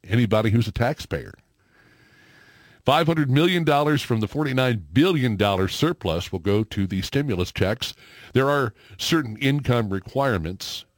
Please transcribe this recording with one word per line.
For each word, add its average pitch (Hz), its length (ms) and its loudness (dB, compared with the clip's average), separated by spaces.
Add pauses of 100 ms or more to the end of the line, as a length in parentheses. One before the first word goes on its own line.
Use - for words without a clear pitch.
anybody 110 460 2
who's 113 180 2
a 104 60 -6
taxpayer. 117 600 -4 (1500)
Five 151 220 4
hundred 156 220 2
million 170 340 2
dollars 147 380 2
from 113 180 -2
the 107 80 -2
forty-nine 127 640 -2
billion 127 460 2
dollar 95 320 2
surplus 92 640 -2
will 95 60 -6
go 101 260 0
to 101 200 -4
the 95 160 -4
stimulus 110 520 -4
checks. 101 400 -2 (400)
There 135 160 2
are 139 240 0 (240)
certain 127 400 -2
income 131 520 0
requirements. 98 960 -4 (140)